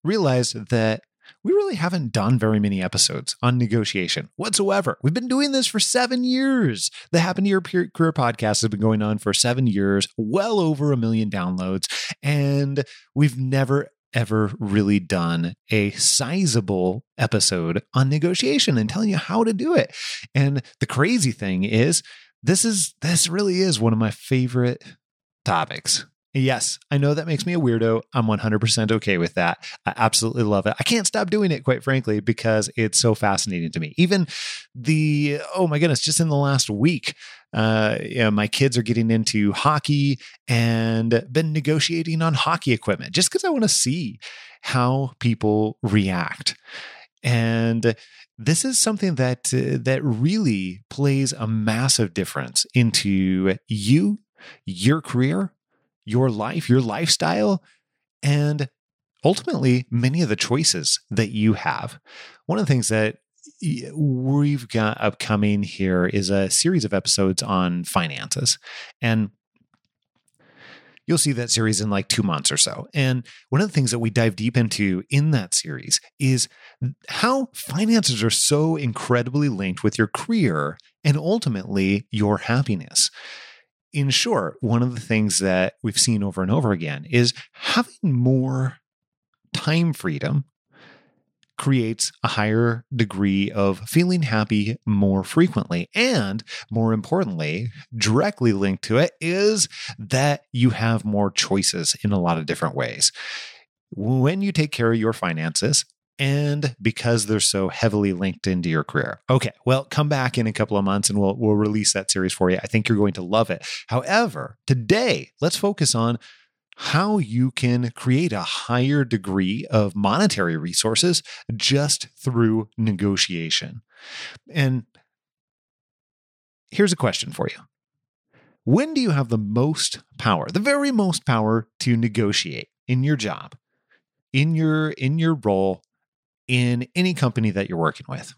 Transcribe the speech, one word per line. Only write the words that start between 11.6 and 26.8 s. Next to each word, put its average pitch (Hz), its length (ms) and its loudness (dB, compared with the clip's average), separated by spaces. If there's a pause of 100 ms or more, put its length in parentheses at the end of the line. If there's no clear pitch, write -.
and 139 600 0 (320)
we've 135 220 4
never, 135 500 0 (240)
ever 107 480 2
really 104 400 4
done 85 540 -2 (160)
a 104 220 2
sizable 113 1120 0 (120)
episode 90 640 0 (100)
on 135 160 2
negotiation 175 680 0
and 107 120 0
telling 214 200 -2
you 190 80 0
how 202 260 -2
to 220 100 2
do 294 220 -2
it. - 200 0 (380)
And 139 300 2 (160)
the - 80 -4
crazy 160 440 0
thing 95 320 -2
is, 113 380 2 (400)
this 180 240 0
is, 202 360 -2
this 165 260 0
really 185 320 -2
is 180 200 2
one 113 140 4
of 110 60 0
my 110 100 2
favorite 123 720 -2 (640)
topics. - 600 -2 (280)
Yes, 131 460 -2 (100)